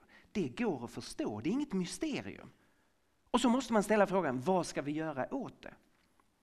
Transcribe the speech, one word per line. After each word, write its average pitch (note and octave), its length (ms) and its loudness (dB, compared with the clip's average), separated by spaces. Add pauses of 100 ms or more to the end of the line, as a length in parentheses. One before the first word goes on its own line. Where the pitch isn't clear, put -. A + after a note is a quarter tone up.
(340)
Det E3 160 0
går C#3+ 360 -2
att A2+ 60 -8
förstå, B2 500 -6
det D3+ 80 0
är - 20 2
inget D4 220 -2
mysterium. F3+ 760 -4 (840)
Och A#3+ 100 4
så B3+ 80 4
måste A#3+ 240 2
man G#3+ 100 6
ställa G#3 240 6
frågan, D#3+ 340 0
vad F3 240 2
ska - 160 -4
vi C#3+ 100 -4
göra D3+ 420 -2
åt A3 280 -8
det? - 120 -14 (680)